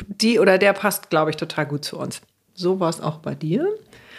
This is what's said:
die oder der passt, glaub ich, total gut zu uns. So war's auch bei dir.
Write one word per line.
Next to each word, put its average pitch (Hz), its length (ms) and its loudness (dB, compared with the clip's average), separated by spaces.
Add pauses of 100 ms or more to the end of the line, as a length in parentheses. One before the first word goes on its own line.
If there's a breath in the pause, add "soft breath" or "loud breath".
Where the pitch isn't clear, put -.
die 214 320 2
oder 190 180 6
der 196 160 6
passt, - 340 -4
glaub 156 220 2
ich, 151 60 -6
total 160 300 -4
gut 147 200 -6
zu - 100 -10
uns. - 240 -8 (320)
So 185 280 -2
war's 165 200 0
auch 156 180 -4
bei 143 180 -8
dir. 208 320 -2 (500 loud breath)